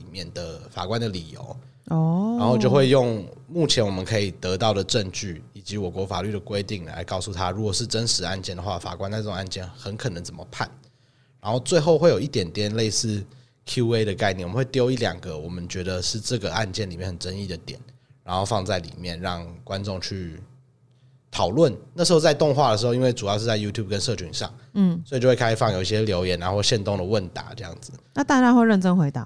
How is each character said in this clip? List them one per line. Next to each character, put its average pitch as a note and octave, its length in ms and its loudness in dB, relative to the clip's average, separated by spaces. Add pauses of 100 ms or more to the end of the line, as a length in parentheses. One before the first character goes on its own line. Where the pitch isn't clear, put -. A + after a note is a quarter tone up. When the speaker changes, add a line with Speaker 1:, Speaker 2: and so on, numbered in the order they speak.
(120)
Speaker 1:
面 F2+ 220 -12
的 E2 260 -10 (100)
法 F2+ 160 -8
官 A2 140 -2
的 A#2 80 -2
理 F2 220 -8
由。 - 280 -14 (380)
Speaker 2:
哦。 F3 420 2
Speaker 1:
然 A3 80 2
后 A#3 120 6
就 G#3+ 120 4
会 C3+ 200 6
用 B2 360 4 (220)
目 E3 180 0
前 B2 200 2
我 G2+ 40 0
们 F#2+ 140 -2
可 G#2 160 0
以 G2+ 120 0
得 F#2 260 -4
到 A2 160 4
的 G2 100 0
证 F#2+ 280 -2
据 F2 300 -8 (120)
以 G#2 80 -20
及 G2 160 -8
我 F#2+ 120 -4
国 F#2+ 160 -6
法 F#2 160 -4
律 G#2 120 -4
的 G2 60 -4
规 G2+ 220 -4
定 F#2+ 220 -8
来 D#2+ 220 -10
告 F#2+ 160 -4
诉 G2+ 100 -8
他， F2+ 200 -2
如 G#2 120 -4
果 G#2 80 -2
是 A2 160 -4
真 A2+ 180 -2
实 F#2 200 0
案 F#2+ 160 -4
件 F2+ 160 -8
的 F2+ 40 -10
话， F#2+ 160 -4
法 F2 200 -10
官 F#2+ 120 -6
在 G#2+ 100 -4
这 A2 40 -6
种 G#2 100 -8
案 F#2 140 -6
件 F2+ 180 -10 (120)
很 G2+ 180 -10
可 A#2+ 140 -6
能 E2+ 120 -8
怎 - 120 -12
么 D#2 180 -16
判。 - 180 -6 (680)
然 G#2+ 140 -4
后 B2+ 60 0
最 E3 200 2
后 D#3 180 6
会 E3+ 120 6
有 A2 100 4
一 C#3 80 -2
点 F#2+ 220 -2
点 G#2 260 -2
类 A2+ 140 2
似 G#2 340 -2 (440)
Q A#2 260 0
A A2 100 4
的 G2+ 100 0
概 G2 200 0
念， F#2 120 -6
我 F2 60 -6
们 G#2+ 60 -4
会 C3 80 0
丢 B2+ 240 2
一 C3 60 0
两 G2 260 -2
个 E2 160 -8
我 D#2 100 -10
们 F2 220 -8
觉 F#2 140 -6
得 F2+ 180 -4
是 G#2+ 180 -4
这 A#2 200 -4
个 F#2 120 -4
案 G2 200 -2
件 G2 180 -6
里 E2+ 80 -10
面 F#2 100 -6
很 F2 120 -8
争 F2+ 160 -8
议 G2+ 100 -8
的 F#2 120 -8
点， - 220 -16 (440)
然 F2+ 120 -4
后 F#2+ 80 2
放 G2+ 220 0
在 F#2+ 140 0
里 E2 180 -10
面 F2 240 -8
让 F2 260 -6 (160)
观 G2 200 -6
众 F#2+ 180 -6
去 E2+ 380 -8 (880)
讨 F#2 220 0
论。 C3 240 4 (180)
那 F3 100 -2
时 E3+ 80 2
候 E3 80 8
在 D#3 140 6
动 D3 200 4
画 C3 180 4
的 G#2+ 60 4
时 A2+ 100 0
候， A#2+ 80 2
因 B2+ 40 0
为 B2+ 140 4
主 G#2+ 140 -6
要 G2+ 100 2
是 A2+ 80 -4
在 A2+ 120 2
YouTube G#2 300 -4
跟 G2+ 140 -2
社 A#2 140 -2
群 F2+ 180 -8
上， - 180 -6 (220)
Speaker 2:
嗯。 F3+ 320 4
Speaker 1:
所 C#3 100 -6
以 B2 60 0
就 B2+ 60 4
会 B2+ 80 8
开 A2+ 200 2
放 A2+ 160 2
有 F#2 120 0
一 - 20 -2
些 G#2+ 160 2
留 F#2 240 0
言， F2+ 140 0
然 F2 120 -2
后 G#2 120 2
限 G#2 200 2
动 G2+ 140 0
的 F#2 60 -2
问 F#2+ 260 0
答 - 260 -12
这 - 80 -14
样 E2 160 -12
子。 - 120 -18 (240)
Speaker 2:
那 C#4 80 2
大 C4+ 180 6
家 B3 100 8
会 A#3+ 140 8
认 G#3 160 6
真 F3+ 160 4
回 D3 140 4
答 B2+ 140 -6